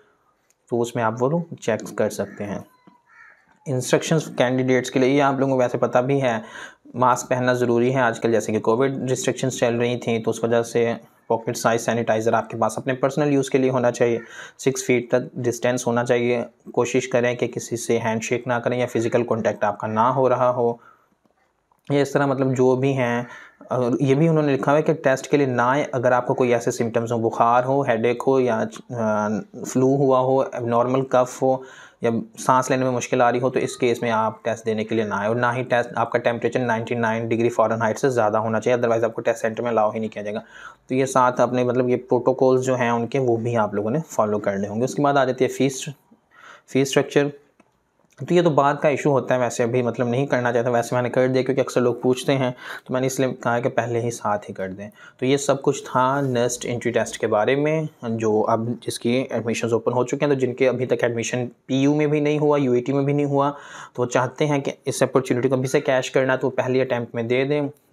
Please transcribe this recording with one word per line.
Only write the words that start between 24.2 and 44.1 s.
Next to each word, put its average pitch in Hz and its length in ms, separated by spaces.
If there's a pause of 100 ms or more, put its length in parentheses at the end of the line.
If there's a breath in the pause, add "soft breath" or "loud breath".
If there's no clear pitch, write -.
उन्होंने 156 240
लिखा 135 200
हुआ 147 60
है 156 60
कि 160 100
टेस्ट 131 360
के 151 80
लिए 143 100
ना 123 240
आए 143 120 (100)
अगर 123 200
आपको 123 200
कोई 127 180
ऐसे 117 200
सिम्टम्स 117 400
हो, 120 60
बुखार 117 460
हो, 135 200
हेडेक 120 380
हो 135 180
या, 120 200
अ, 107 840 (240)
फ्लू 131 300
हुआ 131 240
हो, 131 360
एबनॉर्मल 123 460
कफ 127 400
हो 131 220 (400 loud breath)
या 117 80 (260)
सांस 131 340
लेने 127 140
में 131 60
मुश्किल 123 300
आ 120 80
रही 123 120
हो, 127 80
तो 127 100
इस - 160
केस 120 280
में 120 80
आप 110 340
टेस्ट 110 200
देने 110 180
के 110 120
लिए 110 100
ना 101 140
आए, 101 80
और 117 80
ना 123 160
ही 127 120
टेस्ट, 120 340
आपका 117 220
टेम्परेचर 117 400
नाइंटी 117 360
नाइन 117 320
डिग्री 117 220
फ़ारेनहाइट 113 480
से 139 120
ज़्यादा 110 300
होना 113 200
चाहिए, 123 200
otherwise 113 240
आपको 113 180
टेस्ट 117 200
सेंटर 113 220
में 120 60
अलाउ 107 220
ही 110 80
नहीं 110 100
किया 107 140
जाएगा। 104 200 (460 loud breath)
तो 131 60
ये 135 100
साथ 127 360
अपने, 123 220
मतलब, 123 260
ये 123 60
प्रोटोकॉल्स 127 640
जो 127 140
हैं 120 160
उनके, 120 280
वो 120 180
भी 117 180
आप 104 200
लोगों 104 160
ने 147 80
फॉलो 107 400